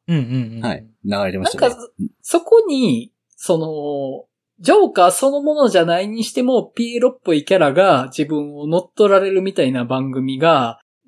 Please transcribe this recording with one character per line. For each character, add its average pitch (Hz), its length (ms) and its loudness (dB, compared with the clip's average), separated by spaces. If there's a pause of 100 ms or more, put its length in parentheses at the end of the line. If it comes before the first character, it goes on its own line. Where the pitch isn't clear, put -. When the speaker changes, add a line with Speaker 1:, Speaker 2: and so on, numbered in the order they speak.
Speaker 1:
う 170 60 0
ん - 20 2
う 147 40 0
ん 120 360 -6
う 113 40 -12
ん。 113 40 -8
Speaker 2:
は 117 100 -6
い。 113 120 -16 (180)
流 101 200 -2
れ 92 80 -4
て 95 60 -6
ま 92 80 -6
し - 120 -4
た 247 100 2
ね。 - 0 -
Speaker 3:
な 240 60 -2
ん - 40 -16
か、 480 100 -18 (340)
そ - 180 -2
こ 453 260 4
に、 233 460 -2 (240)
そ 170 220 -2
の、 147 1040 -10
ジ 262 80 4
ョ 381 180 4
ー - 20 -12
カ 180 160 6
ー - 20 4
そ 262 200 0
の 285 120 -2
も 302 120 0
の 285 140 2
じ 185 100 2
ゃ 170 60 4
な 170 160 0
い 202 80 -6
に 220 160 -6
し - 80 -8
て 254 100 -2
も、 247 320 0
ピ 233 220 -6
エ 240 40 -2
ロ 247 100 4
っ - 120 -10
ぽ 175 120 0
い 147 100 -2
キ - 100 0
ャ 190 40 4
ラ 147 160 2
が 160 320 4
自 143 180 -6
分 147 320 -6
を 147 100 -10
乗 160 120 0
っ - 160 -6
取 208 180 4
ら 190 80 6
れ 196 100 -2
る 190 120 0
み 190 100 -6
た 170 120 0
い 131 80 0
な 123 120 -4
番 131 260 -4
組 131 280 -6
が 139 420 2 (280)